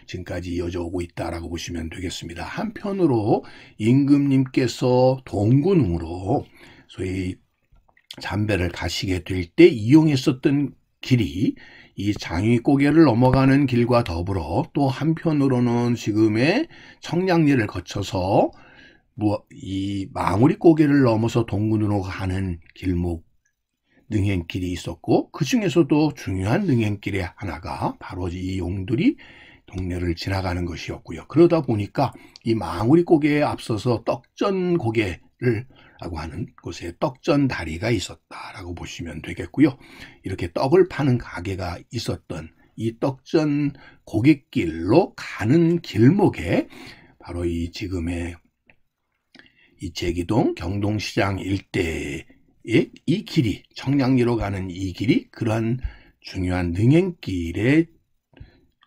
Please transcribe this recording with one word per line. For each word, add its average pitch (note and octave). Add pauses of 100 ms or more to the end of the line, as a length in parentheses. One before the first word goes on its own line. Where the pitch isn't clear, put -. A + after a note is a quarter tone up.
지금까지 F2
이어져 F2
오고 F2
있다라고 E2+
보시면 E2
되겠습니다. E2+
한편으로 F3 (340)
임금님께서 C3
동군으로 G2+ (420)
소위 F#2 (880)
잠배를 G2
가시게 F2+
될 F#2 (100)
때 D#3+
이용했었던 C#3+ (280)
길이 G#2+ (400)
이 G2+
장위고개를 C3+
넘어가는 C3+
길과 A#2+
더불어 F2+ (100)
또 C#3+
한편으로는 B2+
지금의 A2+ (340)
청량리를 E3
거쳐서 G2+ (640)
무-, G#2
이 G2
망우리 A2+
고개를 D3+
넘어서 A2+
동군으로 G#2
가는 F#2+ (160)
길목 F2 (840)
능행길이 F#2+
있었고 -
그 -
중에서도 D#3
중요한 G#2
능행길의 G2+
하나가 F#2
바로 F2+
이 F#2
용두리 G2 (500)
동네를 F2+
지나가는 F2+
것이었고요. -
그러다 E3
보니까 A2+ (300)
이 A#2
망우리 A2
고개에 D3
앞서서 A#2
떡전 F3+
고개를 A2+ (360)
라고 E2+
하는 D#2+ (160)
곳에 -
떡전 C#3+
다리가 F2
있었다라고 -
보시면 E2
되겠고요. - (460)
이렇게 F2+
떡을 F3
파는 B2+
가게가 F2+ (140)
있었던 E2+ (260)
이 A2+
떡전 C#3+ (320)
고갯길로 A2
가는 E3
길목에 E3+ (520)
바로 F2
이 E2+
지금의 F2 (1400)
이 F2
제기동 F2+
경동시장 G2+
일대의 D#2+ (800)
이 F#3
길이, - (120)
청량리로 B2+
가는 G2
이 F2+
길이 C3+
그러한 A2+ (400)
중요한 F2+
능행길의 A#2 (1000)